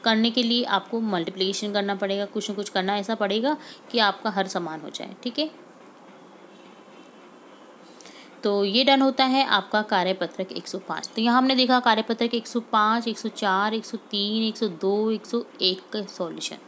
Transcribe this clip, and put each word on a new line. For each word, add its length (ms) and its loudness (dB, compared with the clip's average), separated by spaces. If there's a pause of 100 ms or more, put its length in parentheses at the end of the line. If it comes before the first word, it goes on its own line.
करने 260 4
के 120 0
लिए 260 2
आपको 320 -2
मल्टीप्लिकेशन 720 -2
करना 220 0
पड़ेगा, 300 -2
कुछ 260 -6
ना 60 -4
कुछ 120 -6
करना 280 0
ऐसा 180 -4
पड़ेगा 420 0 (360)
कि 60 0
आपका 320 2
हर 160 0
समान 340 -6
हो 100 -12
जाए। 320 -12
ठीक 160 -6
है, 100 -2 (3000)
तो 200 2
ये 200 2
डन 180 6
होता 220 4
है 220 4
आपका 380 2
कार्यपत्रक 680 -2
एक 160 -10
सौ 100 -6
पाँच। 360 -8
तो 80 0
यहाँ 160 6
हमने 180 4
देखा 240 6
कार्यपत्रक 540 2
एक 120 -4
सौ 140 -2 (120)
पाँच, 360 2
एक 100 -6
सौ 100 -6
चार, 460 0
एक 120 -4
सौ 120 -8 (120)
तीन, 320 0
एक 140 0
सौ 120 -2
दो, 420 0
एक 160 -4
सौ 160 -2 (200)
एक 180 2 (120)
का 160 -4
सॉल्यूशन। 480 -8 (120)